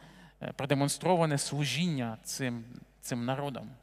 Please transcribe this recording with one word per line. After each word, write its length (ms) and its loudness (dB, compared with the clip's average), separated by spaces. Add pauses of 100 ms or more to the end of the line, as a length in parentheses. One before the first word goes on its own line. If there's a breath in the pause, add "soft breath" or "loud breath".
(420 loud breath)
е, 140 -6
продемонстроване 840 4
служіння 840 0
цим, 420 -4 (360)
цим 240 -4
народам. 460 -4 (120)